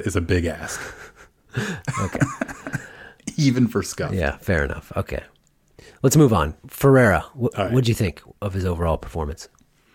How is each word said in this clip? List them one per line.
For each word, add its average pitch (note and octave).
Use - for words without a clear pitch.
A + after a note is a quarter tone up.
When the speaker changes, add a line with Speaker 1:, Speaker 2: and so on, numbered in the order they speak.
Speaker 1:
is G2+
a F#2
big E2+
ask. E2
<laughs> B2
Speaker 2:
Okay. G2
Speaker 1:
Even B2+
for G#2
scuffed. F2
Speaker 2:
Yeah, D2+
fair D#2+
enough. -
Okay. -
Let's C3+
move C#3+
on. D2+
Ferreira, B2
wh-, -
Speaker 1:
All A#2+
right. G2
Speaker 2:
what'd B2
you A2+
think -
of G2
his F#2+
overall E2+
performance? -